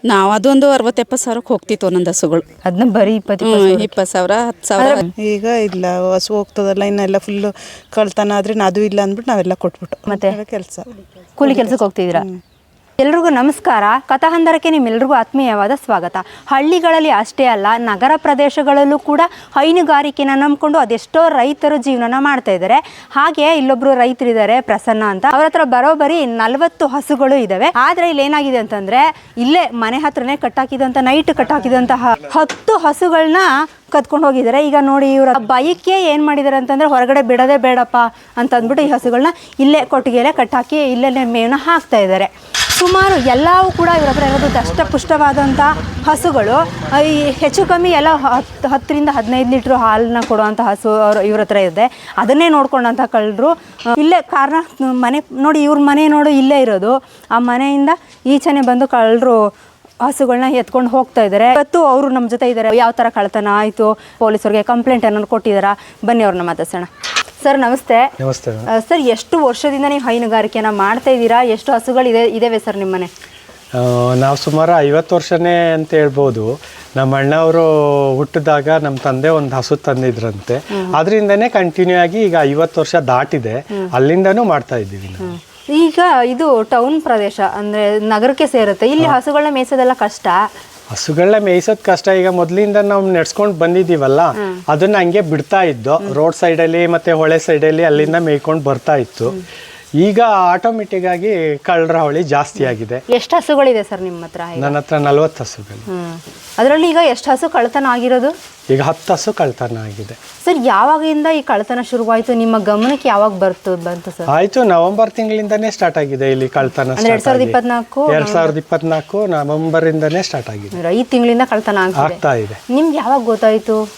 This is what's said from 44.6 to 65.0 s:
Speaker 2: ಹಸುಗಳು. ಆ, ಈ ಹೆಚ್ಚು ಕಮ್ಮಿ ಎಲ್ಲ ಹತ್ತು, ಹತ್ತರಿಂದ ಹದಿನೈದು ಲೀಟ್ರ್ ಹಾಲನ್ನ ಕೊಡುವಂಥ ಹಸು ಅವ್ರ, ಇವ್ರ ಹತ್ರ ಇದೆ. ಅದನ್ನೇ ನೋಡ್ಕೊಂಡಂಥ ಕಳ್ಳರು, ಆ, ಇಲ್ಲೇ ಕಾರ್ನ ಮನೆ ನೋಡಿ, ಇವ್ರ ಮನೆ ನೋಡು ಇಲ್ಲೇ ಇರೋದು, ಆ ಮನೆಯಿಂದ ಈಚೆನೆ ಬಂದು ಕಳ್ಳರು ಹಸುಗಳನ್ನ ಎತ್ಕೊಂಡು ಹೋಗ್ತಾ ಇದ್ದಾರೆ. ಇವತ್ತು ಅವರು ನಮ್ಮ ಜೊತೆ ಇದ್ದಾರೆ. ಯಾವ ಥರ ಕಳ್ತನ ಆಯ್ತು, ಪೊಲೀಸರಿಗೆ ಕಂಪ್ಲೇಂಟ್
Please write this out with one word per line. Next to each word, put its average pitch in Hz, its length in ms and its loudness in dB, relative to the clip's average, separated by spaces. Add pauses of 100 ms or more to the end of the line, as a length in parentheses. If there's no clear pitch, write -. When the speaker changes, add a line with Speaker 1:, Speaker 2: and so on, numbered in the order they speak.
Speaker 2:
ಹಸುಗಳು. 277 480 0 (360)
ಆ, 285 60 2
ಈ 294 320 2
ಹೆಚ್ಚು 302 340 0
ಕಮ್ಮಿ 359 240 2
ಎಲ್ಲ 302 240 2
ಹತ್ತು, 277 540 -2
ಹತ್ತರಿಂದ 294 440 0
ಹದಿನೈದು 247 380 0
ಲೀಟ್ರ್ 254 240 0
ಹಾಲನ್ನ 226 440 2 (100)
ಕೊಡುವಂಥ 214 360 0
ಹಸು 208 260 -2
ಅವ್ರ, 214 280 2
ಇವ್ರ 214 220 0
ಹತ್ರ 202 180 0
ಇದೆ. 196 600 -2
ಅದನ್ನೇ 285 320 2
ನೋಡ್ಕೊಂಡಂಥ 269 560 2
ಕಳ್ಳರು, 220 440 0
ಆ, - 480 -4
ಇಲ್ಲೇ 320 240 2
ಕಾರ್ನ 285 340 -2 (260)
ಮನೆ 254 380 0 (120)
ನೋಡಿ, 294 320 0
ಇವ್ರ 294 180 2
ಮನೆ 285 260 4
ನೋಡು 302 220 4
ಇಲ್ಲೇ 277 320 4
ಇರೋದು, 226 420 0 (280)
ಆ 226 60 2
ಮನೆಯಿಂದ 277 520 0 (360)
ಈಚೆನೆ 285 360 2
ಬಂದು 247 260 2
ಕಳ್ಳರು 226 600 2 (540)
ಹಸುಗಳನ್ನ 262 540 0
ಎತ್ಕೊಂಡು 247 340 0
ಹೋಗ್ತಾ 247 340 2
ಇದ್ದಾರೆ. 208 300 4
ಇವತ್ತು 320 320 2
ಅವರು 269 240 2
ನಮ್ಮ 247 200 -2
ಜೊತೆ 247 200 -2
ಇದ್ದಾರೆ. 220 280 0
ಯಾವ 233 140 4
ಥರ 233 180 -2
ಕಳ್ತನ 208 420 -2
ಆಯ್ತು, 214 480 0 (200)
ಪೊಲೀಸರಿಗೆ 214 440 0
ಕಂಪ್ಲೇಂಟ್ 240 420 0